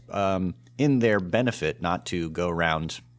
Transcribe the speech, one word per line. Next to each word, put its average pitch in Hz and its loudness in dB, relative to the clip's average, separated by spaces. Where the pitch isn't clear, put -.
um, 95 -2
in 139 4
their 110 4
benefit 92 -2
not 87 -2
to 85 -4
go 85 -2
around 82 -2